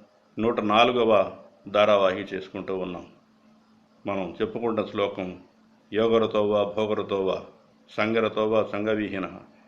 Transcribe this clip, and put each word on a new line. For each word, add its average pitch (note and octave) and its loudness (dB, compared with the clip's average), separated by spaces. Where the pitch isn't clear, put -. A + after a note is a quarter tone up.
నూట A2+ 0
నాలుగవ A2 4
ధారావాహి G2+ 4
చేసుకుంటూ F#2+ -8
ఉన్నాం. F2+ -10
మనం F#2+ -4
చెప్పుకుంటున్న A2 -2
శ్లోకం, G2 -4
"యోగరతో G#2+ 2
వా G#2 2
భోగరతో G2+ -2
వా, F2 -2
సంగరతో G#2+ 0
వా G#2+ 0
సంగవిహీన, G2+ -4